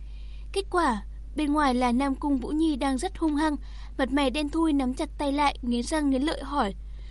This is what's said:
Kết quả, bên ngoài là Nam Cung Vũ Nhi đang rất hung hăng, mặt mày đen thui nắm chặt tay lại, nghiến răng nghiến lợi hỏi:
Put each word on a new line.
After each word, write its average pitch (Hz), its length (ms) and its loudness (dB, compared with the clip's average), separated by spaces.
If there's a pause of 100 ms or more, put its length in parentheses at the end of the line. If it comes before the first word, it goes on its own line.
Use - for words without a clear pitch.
(520)
Kết 392 180 0
quả, 285 320 2 (340)
bên 294 160 2
ngoài 285 220 4
là 247 180 2
Nam 269 220 2
Cung 285 240 0
Vũ 226 100 -6
Nhi 311 280 2
đang 269 220 0
rất 370 200 -4
hung 302 180 2
hăng, 302 200 2 (420)
mặt 269 140 2
mày 277 180 4
đen 294 180 -2
thui 320 240 2
nắm 262 220 2
chặt 311 140 -4 (100)
tay 285 140 0
lại, 285 300 2
nghiến 240 200 0
răng 302 280 2
nghiến 262 120 4
lợi 302 200 0
hỏi: 277 320 -2 (360)